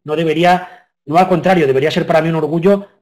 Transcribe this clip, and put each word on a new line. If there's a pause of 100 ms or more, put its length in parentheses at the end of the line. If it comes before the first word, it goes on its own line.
No
debería, (160)
no,
al
contrario,
debería
ser
para
mí
un
orgullo (140)